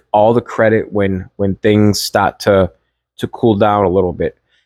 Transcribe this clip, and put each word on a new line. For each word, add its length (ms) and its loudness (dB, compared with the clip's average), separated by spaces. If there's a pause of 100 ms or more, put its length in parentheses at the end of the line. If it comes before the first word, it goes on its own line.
(120)
all 220 2
the 60 0
credit 520 -2
when, 440 -4
when 200 -2
things 440 2
start 400 -2
to, 300 2 (460)
to 120 -8
cool 280 0
down 280 2
a 60 0
little 220 0
bit. 260 -6 (280)